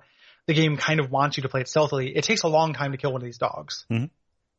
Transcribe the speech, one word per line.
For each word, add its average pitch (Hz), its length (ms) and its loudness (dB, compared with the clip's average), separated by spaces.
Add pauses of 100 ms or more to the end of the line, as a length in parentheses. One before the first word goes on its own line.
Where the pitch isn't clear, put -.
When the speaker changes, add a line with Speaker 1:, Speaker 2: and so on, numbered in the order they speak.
(480)
Speaker 1:
the 165 60 2
game 151 240 4
kind 156 220 2
of 131 120 -2
wants 139 260 2
you 139 60 -2
to 131 60 -4
play 131 120 -2
it 123 60 -6
stealthily. 143 480 0
It 147 80 2
takes 220 200 0
a 175 40 0
long 160 260 4
time 139 200 -4
to 135 40 -6
kill 139 140 -2
one 127 100 -6
of 123 40 -10
these 120 120 -12
dogs. - 540 -6
Speaker 2:
Mm-hmm. 113 140 0 (540)